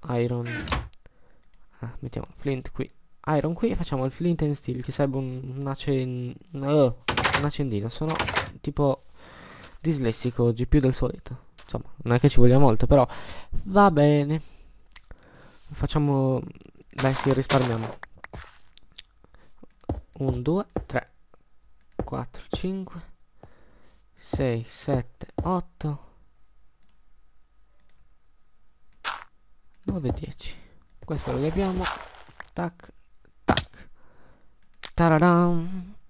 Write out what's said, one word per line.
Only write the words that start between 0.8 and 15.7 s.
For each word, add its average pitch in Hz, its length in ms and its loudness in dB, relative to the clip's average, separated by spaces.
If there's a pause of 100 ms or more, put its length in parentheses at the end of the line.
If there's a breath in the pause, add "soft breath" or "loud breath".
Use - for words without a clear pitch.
Ah, 120 220 -12
mettiamo 120 260 -10 (120)
flint 135 340 -6
qui, - 180 -8 (360)
iron 156 280 0
qui 226 160 -2
e - 60 -4
facciamo 139 280 -4
il 135 60 -2
flint 170 320 -2
and 147 120 0
steel, 127 280 -8
che - 80 -10
serve 139 260 -2
un, 131 420 -8
un 139 80 -8
accen-, 127 680 -4 (160)
uh, 147 80 -12
un 139 840 0
accendino. 120 440 -2
Sono 156 280 -4 (440)
tipo 143 420 0 (760 loud breath)
dislessico 127 640 -2
oggi, 120 240 2
più 147 140 6
del 131 120 2
solito. - 540 -6 (240)
Insomma, - 220 -8 (120)
non 120 100 2
è 123 40 6
che 139 120 6
ci - 80 10
voglia 123 200 12
molto, 123 280 8
però 135 200 6 (580 loud breath)
va 196 260 6
bene. 147 500 4 (1300 soft breath)